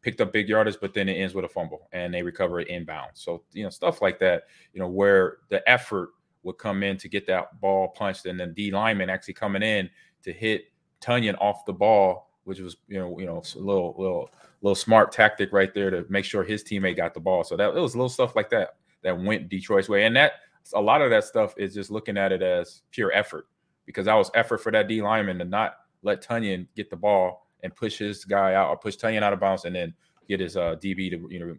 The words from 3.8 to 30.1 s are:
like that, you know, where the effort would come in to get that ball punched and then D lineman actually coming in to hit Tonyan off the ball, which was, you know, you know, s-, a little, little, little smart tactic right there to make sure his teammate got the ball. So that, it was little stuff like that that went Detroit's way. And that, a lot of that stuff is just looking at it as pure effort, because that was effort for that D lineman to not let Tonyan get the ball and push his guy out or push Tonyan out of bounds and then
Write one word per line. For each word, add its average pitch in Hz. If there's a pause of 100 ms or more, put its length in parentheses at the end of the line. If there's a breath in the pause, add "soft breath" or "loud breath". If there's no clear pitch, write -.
like 92
that, 90 (280 soft breath)
you 92
know, 90
where 95 (100)
the 101
effort 107 (340)
would 92
come 98
in 98
to -
get 101
that 92
ball 95
punched 98
and 90
then 87
D 104
lineman 98
actually 95
coming 101
in 104 (320 soft breath)
to 87
hit 110 (340)
Tonyan 117
off 101
the 101
ball, 98 (140)
which 95
was, 90 (100)
you 101
know, 87
you 95
know, 85
s-, -
a -
little, 95
little, 92 (300 soft breath)
little 98
smart 110
tactic 107
right 95
there 98
to 87
make 98
sure 98
his 107
teammate 95
got 85
the 85
ball. 90
So -
that, 101
it 165
was 123
little 127
stuff 123
like 107
that 107 (260)
that 90
went 104
Detroit's 98
way. 104
And 113
that, 143 (400 soft breath)
a 107
lot 123
of 127
that 107
stuff 107
is 98
just 101
looking 104
at 98
it 90
as 90 (100)
pure 98
effort, 92 (360)
because 101
that 110
was 101
effort 113
for 110
that 104
D 110
lineman 101
to 87
not 101 (280)
let 98
Tonyan 101
get 107
the 90
ball 92 (160)
and 90
push 110
his 104
guy 98
out 92
or 80
push 104
Tonyan 110
out 101
of 95
bounds 98
and 92
then 85 (340)